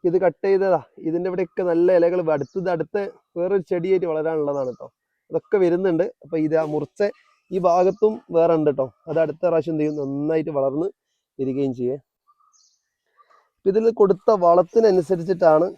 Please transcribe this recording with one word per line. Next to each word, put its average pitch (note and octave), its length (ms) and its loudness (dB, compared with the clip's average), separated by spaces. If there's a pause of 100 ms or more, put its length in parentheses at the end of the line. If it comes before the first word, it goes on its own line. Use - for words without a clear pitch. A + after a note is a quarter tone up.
ഇത് F3 180 0
കട്ട് E3+ 220 -2
ചെയ്തതാ. F#3+ 340 2 (280)
ഇതിൻ്റെ F3 220 -4
ഇവിടെയൊക്കെ F3+ 400 -6
നല്ല E3+ 280 2
ഇലകൾ F3 220 2 (160)
അടുത്തത് E3+ 380 -6
അടുത്ത D#3 220 -6 (420)
വേറൊരു F#3 320 -2
ചെടിയായിട്ട് F3+ 420 -2
വളരാനുള്ളതാണ് D3 680 -2
ട്ടോ. B2 80 -18 (440)
അതൊക്കെ D#3+ 340 -4
വരുന്നുണ്ട്. F3 400 2 (200)
അപ്പൊ D3+ 120 -8 (100)
ഇത് D#3 160 0
ആ - 100 -2
മുറിച്ച D3+ 300 -4 (520)
ഈ F#3+ 40 0 (100)
ഭാഗത്തും F#3+ 440 2 (240)
വേറെ E3+ 220 4
ഉണ്ട് D3+ 200 2
ട്ടോ. C3 80 -2 (220)
അത് D#3 160 -2
അടുത്ത D3+ 260 -6
പ്രാവശ്യം E3 240 0
എന്ത് D3+ 100 -2
ചെയ്യും? D3+ 160 -2
നന്നായിട്ട് D3 580 -4
വളർന്ന് C#3 300 -2 (500)
വരികയും C3+ 400 -2
ചെയ്യേ. B2+ 180 -4 (1600)
അപ്പൊ - 160 -2
ഇതിൽ A3 120 0 (160)
കൊടുത്ത F#3+ 300 0 (140)
വളത്തിനനുസരിച്ചിട്ടാണ് F3 1200 2 (120)